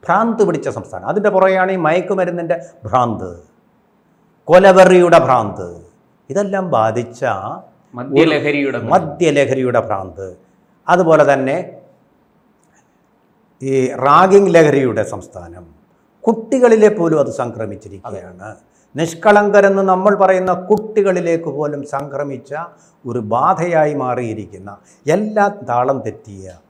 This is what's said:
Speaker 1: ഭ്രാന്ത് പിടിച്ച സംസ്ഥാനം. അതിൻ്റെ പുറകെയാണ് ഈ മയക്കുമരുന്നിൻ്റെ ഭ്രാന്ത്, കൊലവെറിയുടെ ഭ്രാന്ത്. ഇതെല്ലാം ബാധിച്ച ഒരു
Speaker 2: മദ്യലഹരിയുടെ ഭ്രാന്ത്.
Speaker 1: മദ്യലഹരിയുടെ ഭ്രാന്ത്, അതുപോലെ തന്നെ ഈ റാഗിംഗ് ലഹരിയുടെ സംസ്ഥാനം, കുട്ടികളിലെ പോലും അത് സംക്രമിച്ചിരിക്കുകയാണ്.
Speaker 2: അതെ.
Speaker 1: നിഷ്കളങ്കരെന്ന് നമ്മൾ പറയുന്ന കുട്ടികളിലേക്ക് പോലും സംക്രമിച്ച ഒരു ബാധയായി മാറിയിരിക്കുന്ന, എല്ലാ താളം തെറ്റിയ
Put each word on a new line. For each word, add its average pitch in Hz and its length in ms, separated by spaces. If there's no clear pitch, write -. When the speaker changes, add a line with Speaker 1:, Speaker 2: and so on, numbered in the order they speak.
Speaker 1:
ഭ്രാന്ത് 220 420
പിടിച്ച 156 220
സംസ്ഥാനം. 92 340
അതിൻ്റെ 208 220
പുറകെയാണ് 190 420
ഈ - 80
മയക്കുമരുന്നിൻ്റെ 175 720
ഭ്രാന്ത്, 104 440
കൊലവെറിയുടെ 180 760
ഭ്രാന്ത്. 104 420
ഇതെല്ലാം 190 320
ബാധിച്ച 110 460
ഒരു 123 760
Speaker 2:
മദ്യലഹരിയുടെ 143 800
ഭ്രാന്ത്. 131 160
Speaker 1:
മദ്യലഹരിയുടെ 135 920
ഭ്രാന്ത്, 95 400
അതുപോലെ 165 460
തന്നെ 135 240
ഈ 135 120
റാഗിംഗ് 185 460
ലഹരിയുടെ 139 480
സംസ്ഥാനം, 87 500
കുട്ടികളിലെ 220 640
പോലും 160 240
അത് - 80
സംക്രമിച്ചിരിക്കുകയാണ്. 101 1080
Speaker 2:
അതെ. - 120
Speaker 1:
നിഷ്കളങ്കരെന്ന് 196 920
നമ്മൾ 190 220
പറയുന്ന 185 300
കുട്ടികളിലേക്ക് 175 880
പോലും 147 240
സംക്രമിച്ച 139 580
ഒരു 117 100
ബാധയായി 156 680
മാറിയിരിക്കുന്ന, 107 680
എല്ലാ 214 300
താളം 131 360
തെറ്റിയ 95 480